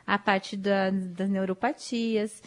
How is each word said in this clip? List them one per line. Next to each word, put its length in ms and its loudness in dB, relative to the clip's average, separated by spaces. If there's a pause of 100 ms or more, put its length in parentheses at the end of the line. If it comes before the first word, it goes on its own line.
A 100 4
parte 380 0
da, 340 2
das 400 -2
neuropatias. 1160 -2